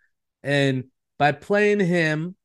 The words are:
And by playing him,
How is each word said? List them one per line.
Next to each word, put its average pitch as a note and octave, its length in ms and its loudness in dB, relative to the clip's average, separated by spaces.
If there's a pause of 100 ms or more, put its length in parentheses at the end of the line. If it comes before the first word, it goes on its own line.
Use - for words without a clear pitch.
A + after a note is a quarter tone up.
(420)
And C3+ 420 0 (340)
by C#3+ 140 2
playing G#3 480 0
him, E3+ 640 -2